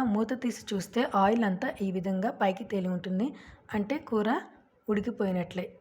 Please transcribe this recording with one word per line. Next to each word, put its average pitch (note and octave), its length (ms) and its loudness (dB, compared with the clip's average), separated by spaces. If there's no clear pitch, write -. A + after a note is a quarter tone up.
మూత A3+ 260 0
తీసి A3+ 260 -4
చూస్తే G#3 360 -2
ఆయిల్ G#3+ 300 6
అంతా F#3+ 260 0
ఈ G3 100 0
విధంగా F#3+ 420 0
పైకి G3+ 380 0
తేలి F#3 220 0
ఉంటుంది, F#3 340 0
అంటే G#3+ 260 0
కూర G#3 200 2
ఉడికిపోయినట్లే. G3 800 0